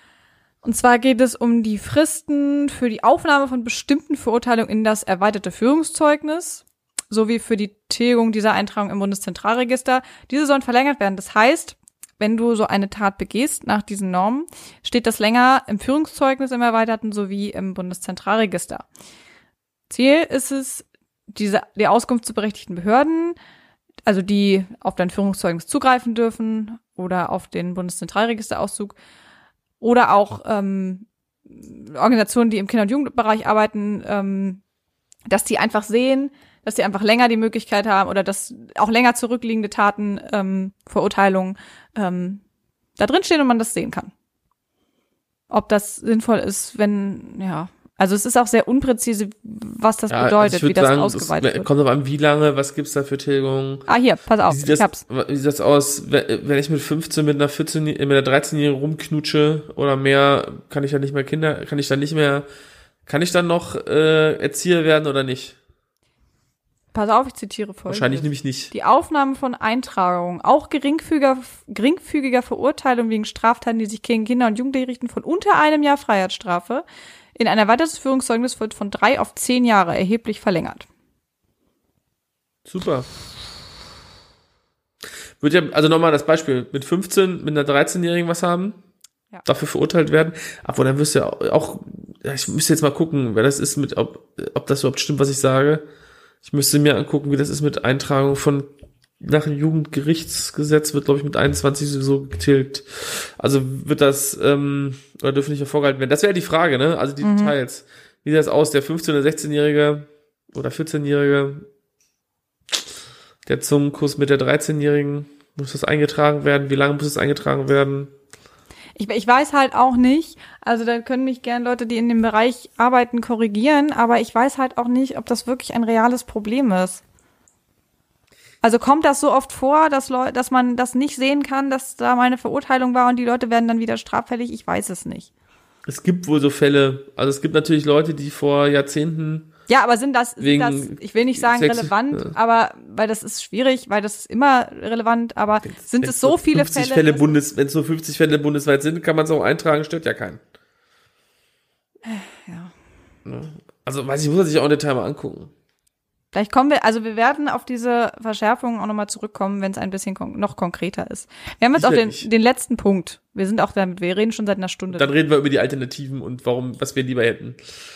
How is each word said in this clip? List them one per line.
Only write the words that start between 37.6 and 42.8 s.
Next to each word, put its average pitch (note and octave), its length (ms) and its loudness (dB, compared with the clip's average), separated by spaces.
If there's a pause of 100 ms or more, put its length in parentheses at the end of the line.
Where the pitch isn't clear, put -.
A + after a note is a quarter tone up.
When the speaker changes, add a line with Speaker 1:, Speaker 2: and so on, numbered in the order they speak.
Speaker 1:
haben G3 240 2
oder F#3+ 140 0
dass - 300 -6 (220)
auch G#3+ 140 0
länger A#3+ 240 4
zurückliegende A3+ 560 -2
Taten, G#3 500 0 (120)
ähm, F#3+ 400 -2 (160)
Verurteilungen, F#3+ 680 0 (380)
ähm, F3+ 460 -4 (560)